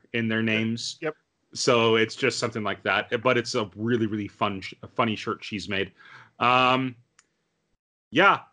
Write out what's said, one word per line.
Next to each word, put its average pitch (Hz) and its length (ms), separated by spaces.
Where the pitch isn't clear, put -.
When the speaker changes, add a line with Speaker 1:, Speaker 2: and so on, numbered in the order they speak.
Speaker 1:
in 117 140
their 110 140
Speaker 2:
Yep. 113 40
Speaker 1:
names. 113 560
Speaker 2:
Yep. 156 140
Speaker 1:
So 117 420
it's 113 220
just 123 220
something 117 240
like 98 200
that, 107 400
but 123 140
it's 117 180
a 107 220
really, 113 300
really 104 200
fun, 101 320
sh-, - 140
funny 113 220
shirt 104 260
she's 92 280
made. 95 240
Um, 127 560
yeah, 170 280